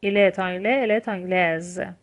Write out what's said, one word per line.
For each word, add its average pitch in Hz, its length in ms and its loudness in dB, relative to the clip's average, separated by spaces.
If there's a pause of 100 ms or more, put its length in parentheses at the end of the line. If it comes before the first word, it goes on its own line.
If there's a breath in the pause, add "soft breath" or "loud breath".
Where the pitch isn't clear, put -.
ایل 202 300 4
تانگله، 190 520 -2
ال 220 160 2
تانگلز. 180 800 -2 (220)